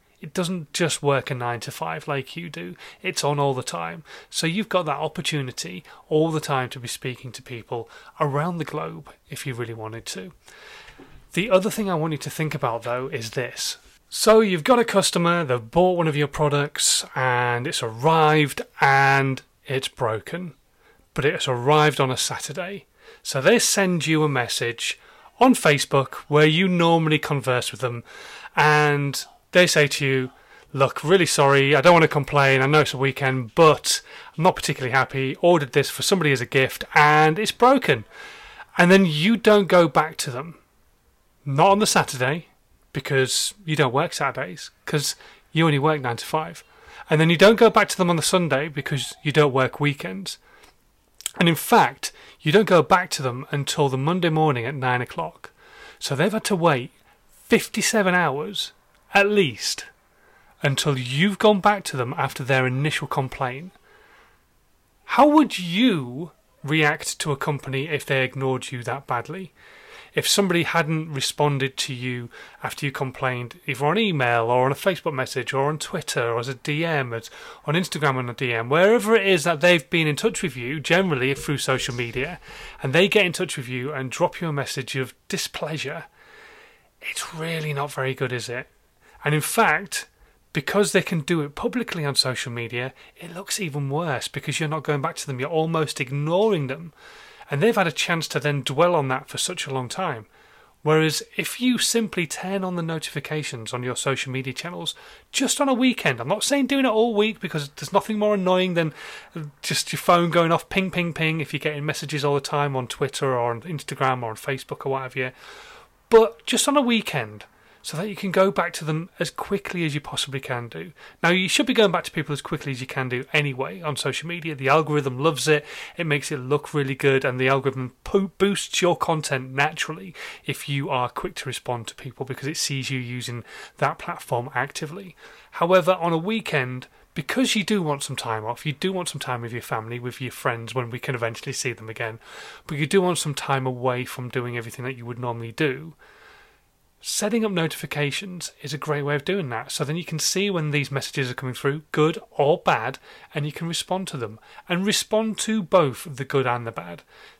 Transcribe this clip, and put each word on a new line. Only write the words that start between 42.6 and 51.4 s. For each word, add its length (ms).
because 600
you 100
don't 180
work 200
Saturdays, 580
'cause 300
you 160
only 140
work 200
nine 180
to 60
five. 380
And 100
then 80
you 80
don't 200
go 140
back 180
to 80
them 120
on 60
the 80
Sunday, 460
because 560
you 80
don't 200
work 280
weekends. 580